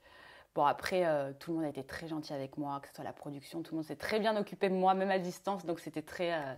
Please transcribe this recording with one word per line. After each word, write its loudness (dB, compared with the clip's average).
Bon, 4
après, 4
euh, 2
tout -8
le 0
monde 0
a -2
été -6
très -10
gentil -6
avec -6
moi, -4
que -14
ce -20
soit -12
la -6
production, -10
tout -8
le -2
monde -2
s'est -8
très 0
bien 2
occupé 0
de 2
moi, 6
même 2
à 4
distance, -4
donc -2
c'était -6
très, -2
euh, -2